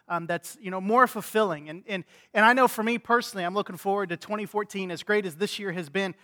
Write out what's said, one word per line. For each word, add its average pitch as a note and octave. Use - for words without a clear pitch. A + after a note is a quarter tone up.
um, E3+
that's, E3+
you G3
know, F#3+
more A3+
fulfilling. F#3+
And, E3+
and, F#3+
and G#3+
I A3+
know B3+
for -
me A#3
personally, A#3
I'm F3
looking G3
forward G3
to E3+
twenty G#3
fourteen, G3+
as E3+
great G#3
as D#3
this G3+
year G3
has E3+
been, F#3+